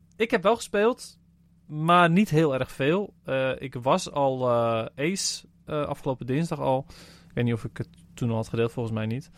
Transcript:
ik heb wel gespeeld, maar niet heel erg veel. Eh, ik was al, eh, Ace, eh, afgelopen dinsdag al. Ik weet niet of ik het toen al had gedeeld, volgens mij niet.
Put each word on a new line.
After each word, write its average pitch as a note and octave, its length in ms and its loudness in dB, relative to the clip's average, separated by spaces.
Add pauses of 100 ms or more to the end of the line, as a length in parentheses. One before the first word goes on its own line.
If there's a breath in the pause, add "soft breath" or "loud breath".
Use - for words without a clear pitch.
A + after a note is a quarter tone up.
(160)
ik A3+ 160 0
heb G3 120 2
wel G#3+ 120 4
gespeeld, A3 640 -2 (480)
maar E3 440 4
niet F#3+ 200 4
heel D3+ 240 4
erg B2+ 180 -4
veel. F3 420 0 (100)
Eh, C3+ 280 -2 (100)
ik C3+ 140 -10
was C#3 360 0
al, C3 380 0
eh, A#2 360 2 (260)
Ace, - 320 -6 (220)
eh, D3+ 200 -4
afgelopen C3 400 -6
dinsdag D3 340 -2
al. C3+ 260 0 (420 loud breath)
Ik - 60 -20
weet B2 100 0
niet A#2+ 100 2
of A2+ 100 -4
ik A2+ 140 -10
het - 100 -8 (260)
toen B2 160 -4
al A2+ 60 -2
had A2 120 -4
gedeeld, A#2 240 0
volgens A2+ 240 -6
mij A2 100 -4
niet. A#2 320 -6